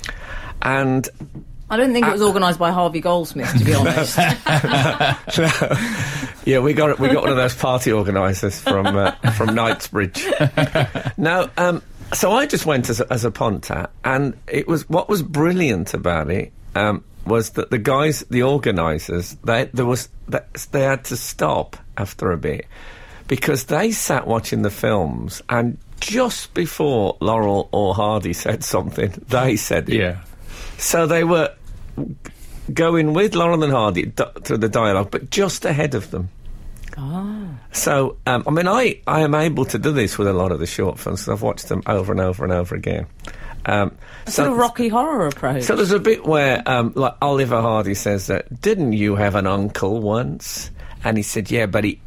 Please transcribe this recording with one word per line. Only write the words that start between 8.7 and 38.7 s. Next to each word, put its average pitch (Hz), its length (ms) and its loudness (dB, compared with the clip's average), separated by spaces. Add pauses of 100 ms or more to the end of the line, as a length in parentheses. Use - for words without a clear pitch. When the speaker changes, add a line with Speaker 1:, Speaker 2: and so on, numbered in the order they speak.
Speaker 1:
uh, 98 160 2 (200)
from 110 220 2
Knightsbridge. 113 760 -2
<laughs> - 840 0
No, 175 420 0
um, 175 240 2 (320)
so 196 180 2
I 277 140 4
just 214 180 -2
went 131 240 2
as 113 120 0
a, - 120 -2
as 117 120 0
a 117 60 2
punter, - 580 -2 (160)
and 131 320 0 (120)
it - 180 -2
was, 156 220 -2
what 165 200 2
was 202 140 2
brilliant 147 680 0
about 80 380 0
it, - 220 -2 (220)
um, 101 300 0 (220)
was 110 240 2
that - 200 -6
the 127 80 0
guys, 139 520 0
the 123 120 2
organisers, 90 1000 0
they, 117 200 2 (100)
there 123 120 0
was, 123 220 -2 (200)
they, - 120 -2 (320)
they 139 100 2
had 135 240 0
to 123 100 -6
stop 151 600 -2 (200)
after - 360 -4
a 82 60 -2
bit - 280 -4 (600)
because 135 380 0
they 190 260 0
sat - 340 -2
watching 110 360 0
the 104 80 0
films, 80 800 -2
and 120 300 0 (220)
just 240 540 -2
before 147 680 0
Laurel 104 520 2
or 98 220 2
Hardy 104 380 0
said - 320 -2
something, - 460 -2 (180)
they 127 280 2
said - 320 -2
it. 113 80 2
Speaker 3:
Yeah. 90 240 0 (580)
Speaker 1:
So 170 280 2
they 165 180 2
were 165 280 2 (1200)
going 165 400 2
with 202 220 2
Laurel 170 280 2
and 143 100 2
Hardy 104 340 2
di-, - 240 -2 (120)
through - 160 -2
the 110 100 2
dialogue, 104 420 2
but - 200 -6
just - 340 0
ahead 147 300 0
of 208 160 -4
them. 87 180 -6 (680)
Speaker 2:
Ah. 190 500 -8 (260)
Speaker 1:
So, 139 440 0 (100)
um, 123 200 0
I 143 40 0
mean, 170 180 2
I, 226 380 2